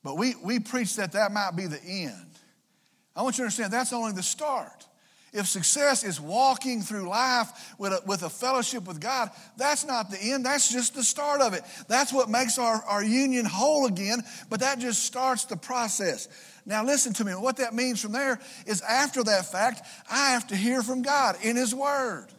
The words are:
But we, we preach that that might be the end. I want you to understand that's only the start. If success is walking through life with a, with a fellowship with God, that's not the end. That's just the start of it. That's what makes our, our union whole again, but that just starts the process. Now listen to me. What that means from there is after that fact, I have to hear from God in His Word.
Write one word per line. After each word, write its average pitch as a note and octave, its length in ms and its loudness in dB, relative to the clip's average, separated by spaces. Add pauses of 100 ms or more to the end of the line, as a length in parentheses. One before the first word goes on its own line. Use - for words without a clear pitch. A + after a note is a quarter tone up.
But C#3 120 -8
we, A#3 260 0
we A#3 180 0
preach B3 360 -2
that F#3+ 160 -4
that G3+ 200 2
might G3 240 -2
be F#3+ 100 -4
the D3+ 160 -8
end. C3+ 480 -10 (880)
I F#3 60 -2
want B3+ 120 0
you - 40 -2
to B3+ 40 -2
understand G#3 300 -2
that's A#3+ 200 0
only A3+ 200 -2
the F#3 100 -6
start. C4+ 640 -4 (460)
If G3+ 160 -2
success C4+ 560 2
is E3+ 160 -4
walking B3 640 2
through F#3+ 260 -6
life A#3+ 720 0
with G3 140 -2
a, F#3 140 0
with F#3+ 160 -2
a E3 80 -6
fellowship B3 560 -2
with E3+ 140 -10
God, A#3 280 -2 (280)
that's C#4+ 280 2
not A#3 260 -2
the G3 60 -8
end. B3 300 -2
That's C4+ 260 4
just A#3+ 220 0
the C4+ 80 -4
start D4 400 2
of A3+ 100 4
it. F3 100 -4 (260)
That's B3+ 240 2
what B3+ 180 4
makes A#3+ 280 2
our, A3+ 260 2
our G3+ 180 0
union B3 420 2
whole C4 420 4
again, G#3 360 -2 (260)
but A3+ 120 -4
that C4 180 2
just A#3 240 -2
starts B3+ 440 0
the G#3 100 -6
process. G3 720 -2 (360)
Now G#3+ 200 -2
listen C4 300 2
to A3+ 100 0
me. G3 80 -2
What A3+ 240 0
that A#3+ 180 -2
means B3 260 0
from G#3 120 -6
there C4 280 0 (260)
is G3 160 -2
after B3+ 420 2
that G3 260 2
fact, A3 320 0 (260)
I C4+ 220 2
have B3 160 2
to G3 100 -4
hear A#3+ 260 2
from B3+ 200 -2
God C4 400 4
in A#3 140 2
His B3 180 2
Word. C4 540 -2 (100)